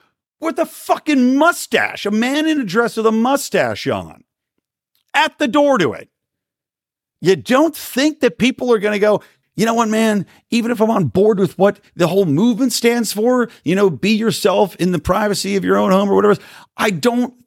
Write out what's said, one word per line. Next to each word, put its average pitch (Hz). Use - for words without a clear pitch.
with 330
a 320
fucking 262
mustache, -
a 202
man 254
in 311
a 254
dress 208
with 214
a 220
mustache 220
on 92
at 302
the 294
door 285
to 143
it. -
You 175
don't 269
think 294
that 220
people 247
are 226
gonna 208
go, 208
"You 202
know 226
what, 226
man, 214
even 233
if 240
I'm 220
on 202
board 196
with -
what 202
the 170
whole 190
movement 220
stands 233
for, 233
you 160
know, 196
be 165
yourself 208
in 180
the 170
privacy 202
of 180
your 185
own 208
home 196
or 196
whatever," 202
I 226
don't 240